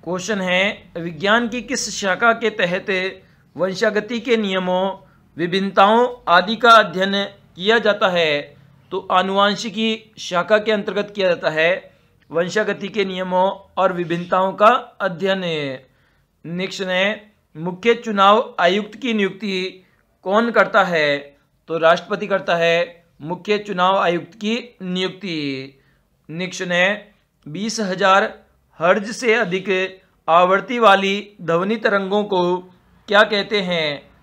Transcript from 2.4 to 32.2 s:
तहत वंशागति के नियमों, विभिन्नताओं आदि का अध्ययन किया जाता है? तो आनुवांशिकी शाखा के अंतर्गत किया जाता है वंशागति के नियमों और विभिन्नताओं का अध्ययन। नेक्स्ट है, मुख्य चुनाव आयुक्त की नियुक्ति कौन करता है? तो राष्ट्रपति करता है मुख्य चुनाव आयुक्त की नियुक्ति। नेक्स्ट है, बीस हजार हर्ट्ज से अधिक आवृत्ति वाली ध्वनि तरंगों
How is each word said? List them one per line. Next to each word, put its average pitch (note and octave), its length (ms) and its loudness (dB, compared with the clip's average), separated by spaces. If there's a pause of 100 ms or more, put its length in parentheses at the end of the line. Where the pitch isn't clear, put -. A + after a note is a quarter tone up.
तहत F#3+ 400 -2 (680)
वंशागति G#3 640 -2
के A#3 180 0
नियमों, F#3+ 600 0 (400)
विभिन्नताओं G3 680 2 (200)
आदि F#3 280 4
का A#3 160 6
अध्ययन G3 520 4 (320)
किया G#3 240 2
जाता G#3 280 0
है? D#3 480 0 (360)
तो F#3+ 200 -6
आनुवांशिकी G3+ 1080 0
शाखा F3+ 380 0
के A3 140 0
अंतर्गत G3+ 440 -4
किया F#3 120 0
जाता E3+ 220 0
है D#3+ 420 0 (400)
वंशागति G3 560 -2
के G3 180 -2
नियमों F#3 440 -2 (280)
और F#3 160 2
विभिन्नताओं F3 600 -2
का G#3 140 4 (340)
अध्ययन। F#3+ 420 -4 (1000)
नेक्स्ट F#3 360 -8
है, F#3+ 500 -2 (240)
मुख्य F3+ 400 -2
चुनाव G#3+ 640 2
आयुक्त F#3+ 360 0
की A#3+ 180 -4
नियुक्ति F#3+ 720 -4 (400)
कौन A3+ 260 2
करता G3+ 320 4
है? D#3 340 0 (520)
तो D#3+ 80 -4
राष्ट्रपति F3+ 500 2
करता F#3+ 280 -2
है E3+ 480 0 (180)
मुख्य F3 360 -4
चुनाव G3 400 0
आयुक्त F3 380 -2
की A3+ 460 -6
नियुक्ति। F3+ 1000 -6 (500)
नेक्स्ट F3 320 -8
है, F3+ 520 0 (320)
बीस G3+ 340 -8
हजार G3 540 2 (460)
हर्ट्ज G3 320 2
से A3+ 220 0
अधिक F#3+ 680 -2 (280)
आवृत्ति F#3+ 520 4
वाली G3 640 4
ध्वनि F3+ 340 0
तरंगों G3+ 480 0